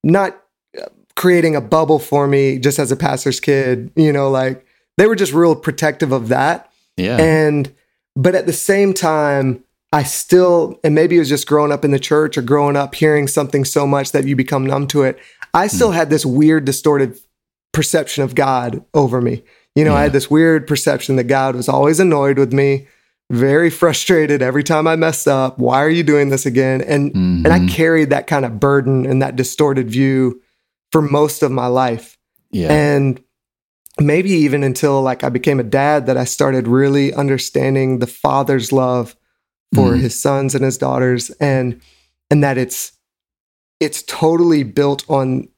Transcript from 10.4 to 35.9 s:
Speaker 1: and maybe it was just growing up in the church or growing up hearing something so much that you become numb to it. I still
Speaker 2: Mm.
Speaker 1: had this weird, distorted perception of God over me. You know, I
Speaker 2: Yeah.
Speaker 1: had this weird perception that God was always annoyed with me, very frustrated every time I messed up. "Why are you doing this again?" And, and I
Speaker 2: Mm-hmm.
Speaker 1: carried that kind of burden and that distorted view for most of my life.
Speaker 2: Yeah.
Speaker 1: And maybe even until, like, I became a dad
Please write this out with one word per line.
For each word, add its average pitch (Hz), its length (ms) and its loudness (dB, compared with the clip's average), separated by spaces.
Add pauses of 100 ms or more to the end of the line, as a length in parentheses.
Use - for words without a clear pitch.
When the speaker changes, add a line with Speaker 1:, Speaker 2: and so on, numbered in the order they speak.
Speaker 1:
and 151 120 2
maybe 165 220 2
it 170 40 6
was 143 80 -2
just 143 180 -2
growing 147 260 2
up 143 120 -4
in 143 80 0
the 135 80 0
church 151 360 0
or 139 60 -2
growing 143 340 0
up 139 200 -4
hearing 151 320 0
something 143 360 -2
so 143 220 -2
much 139 260 -2
that 139 140 0
you 139 80 -2
become 135 320 -2
numb 135 220 -2
to 143 160 0
it. 131 120 -2 (380)
I 185 140 2
still 214 220 0
Speaker 2:
Mm. 175 40 -2
Speaker 1:
had 160 160 0
this 151 160 0
weird, 151 380 2
distorted 139 520 0 (560)
perception 147 520 -2
of 127 100 -6
God 127 480 -2 (100)
over 131 280 2
me. 120 240 -2 (320)
You 151 80 4
know, 151 100 4
I 143 40 4
Speaker 2:
Yeah. 143 60 2
Speaker 1:
had 143 80 0
this 139 180 -2
weird 160 360 2
perception 139 500 -2
that 127 80 0
God 135 300 0
was 123 140 -6
always 147 320 2
annoyed 143 380 2
with 127 140 2
me, 139 340 0 (440)
very 139 400 2
frustrated 156 720 0
every 131 220 0
time 156 240 0
I 160 80 2
messed 160 320 0
up. 131 320 0
"Why 123 220 2
are 156 80 2
you 170 120 0
doing 147 280 2
this 135 140 -2
again?" 131 380 0
And, 143 320 -2
and 90 340 0
I 170 100 4
Speaker 2:
Mm-hmm. 180 100 2
Speaker 1:
carried 160 420 2
that 143 160 -2
kind 139 180 -2
of 113 160 -8
burden 135 460 2
and 131 160 0
that 135 140 -4
distorted 131 540 -2
view 131 500 0 (520)
for 160 100 4
most 147 400 0
of 139 80 0
my 123 160 -4
life. 123 500 -2 (360)
Speaker 2:
Yeah. 170 200 -2
Speaker 1:
And 143 480 0 (800)
maybe 156 320 2
even 147 320 2
until, 135 400 0
like, 131 220 -2
I 135 40 -2
became 127 300 0
a 120 60 -2
dad 139 420 0